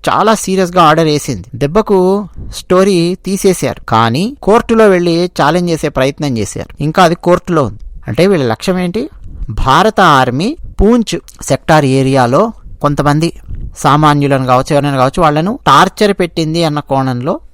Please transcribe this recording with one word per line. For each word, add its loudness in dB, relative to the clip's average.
చాలా 2
సీరియస్గా 0
ఆర్డర్ 2
వేసింది. -4
దెబ్బకు 0
స్టోరీ 0
తీసేశారు, -2
కానీ 0
కోర్టులో 2
వెళ్ళి 2
ఛాలెంజ్ 0
చేసే -2
ప్రయత్నం -2
చేశారు. -8
ఇంకా 2
అది 4
కోర్టులో 0
ఉంది. -6
అంటే 0
వీళ్ళ 0
లక్ష్యం -2
ఏంటి? -4
భారత 0
ఆర్మీ 2
పూంచ్ 0
సెక్టార్ 2
ఏరియాలో 2
కొంతమంది 0
సామాన్యులను 2
కావచ్చు, 2
ఎవరైనా 0
కావచ్చు, 0
వాళ్ళను 0
టార్చర్ 4
పెట్టింది -2
అన్న -2
కోణంలో -4